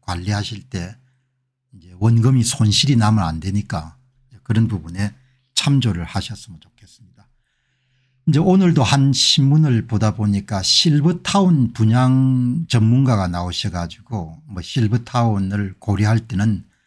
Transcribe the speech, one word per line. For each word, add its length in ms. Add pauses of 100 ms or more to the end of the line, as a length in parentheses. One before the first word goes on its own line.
관리하실 680
때 260 (800)
이제 240
원금이 460
손실이 540
나면 260
안 160
되니까 580 (460)
그런 240
부분에 460 (420)
참조를 480
하셨으면 560
좋겠습니다. 680 (1000)
이제 120
오늘도 440
한 300
신문을 720
보다 280
보니까 460
실버타운 1120
분양 920
전문가가 600
나오셔가지고 1200
뭐 160
실버타운을 1200
고려할 480
때는 380 (220)